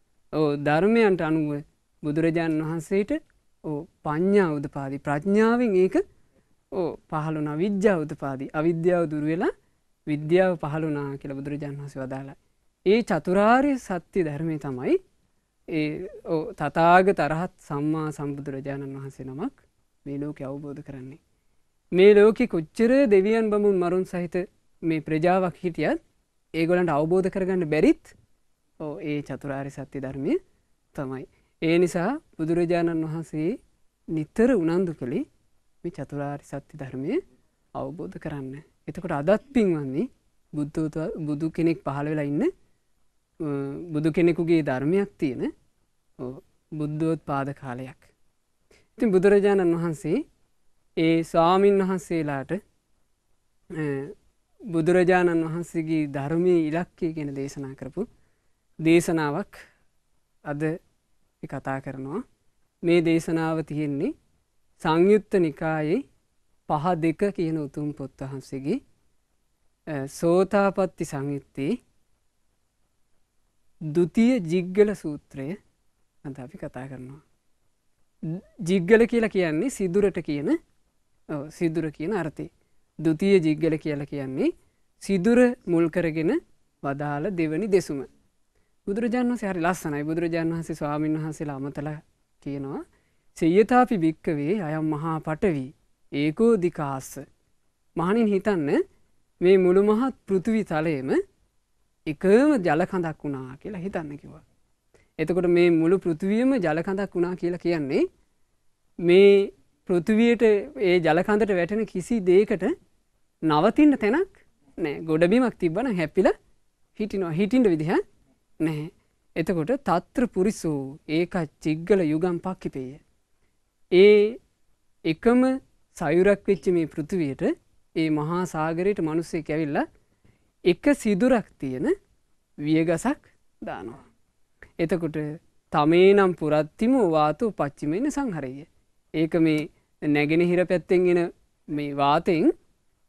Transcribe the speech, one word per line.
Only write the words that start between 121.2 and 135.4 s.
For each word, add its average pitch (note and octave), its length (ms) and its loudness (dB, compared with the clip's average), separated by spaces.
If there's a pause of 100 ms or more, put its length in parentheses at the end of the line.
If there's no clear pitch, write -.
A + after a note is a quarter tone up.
චිග්ගල E3+ 440 0
යුගම් E3 380 0
පක්කිපේය. D#3 520 -10 (1000)
ඒ G#3 460 8 (680)
එකම A#3 360 2 (560)
සයුරක් F#3 460 2
වෙච්ච - 240 -2
මේ E3+ 200 0
පෘථිවියට, D#3 560 -4 (520)
ඒ D#3+ 140 0
මහා D#3 360 -2
සාගරයට E3 560 -2
මිනිස්සෙක් D#3+ 480 -4
ඇවිල්ලා D#3 360 -2 (800)
එක F3 260 0
සිදුරක් A3+ 600 2
තියෙන C3 320 -6 (720)
වියගසක් D#3+ 640 0 (400)
දානවා. A#2 420 -10 (720)
එතකොට E3 440 -4 (560)